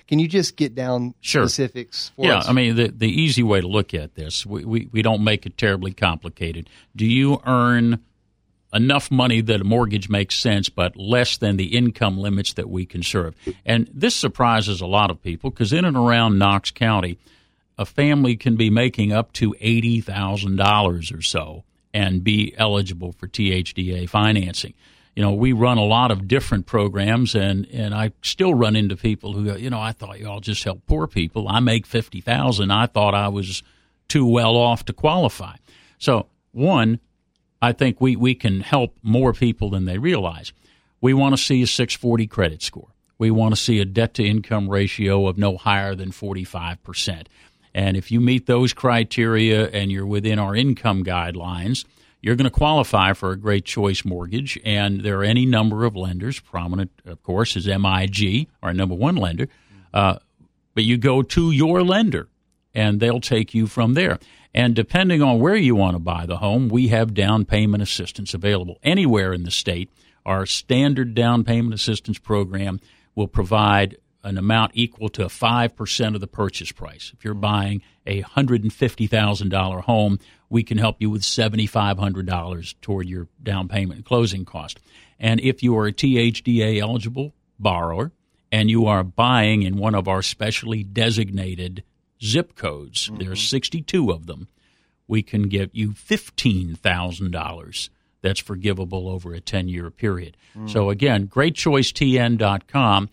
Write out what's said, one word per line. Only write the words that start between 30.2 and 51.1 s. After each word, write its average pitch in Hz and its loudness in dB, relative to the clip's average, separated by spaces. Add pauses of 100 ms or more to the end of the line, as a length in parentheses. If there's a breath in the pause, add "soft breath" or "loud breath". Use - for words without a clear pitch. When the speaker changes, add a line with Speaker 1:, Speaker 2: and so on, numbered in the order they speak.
Speaker 2:
you 107 -12
all 101 -10
just 104 -6
help 95 -6
poor 156 2
people. 101 -4
I 107 2
make 113 0
fifty 113 -6
thousand. 117 0
I 107 2
thought 104 0
I 101 0
was 95 -6 (440 soft breath)
too 139 2
well 117 4
off 120 2
to - -6
qualify." 151 0 (420 soft breath)
So, 120 2 (260)
one, 120 2 (600)
I 120 4
think 123 0
we, 127 4
we 123 2
can 95 0
help 123 0
more 117 2
people 113 -2
than 95 -2
they 90 -4
realize. 104 -2 (480 soft breath)
We 131 4
wanna 139 4
see 131 2
a 117 2
six - -2
forty 117 2
credit 82 -2
score. - -12 (260)
We 113 4
wanna 110 4
see 107 2
a 98 0
debt-to-income 104 0
ratio 98 2
of 92 -2
no 98 0
higher 98 0
than 95 -10
forty-five 92 -8
percent. 87 -8 (440 soft breath)
And 98 0
if 95 -6
you 117 4
meet 123 4
those 123 2
criteria 113 2
and 98 -2
you're 98 -4
within 104 -2
our 101 -2
income 113 0
guidelines, 87 -4 (340 soft breath)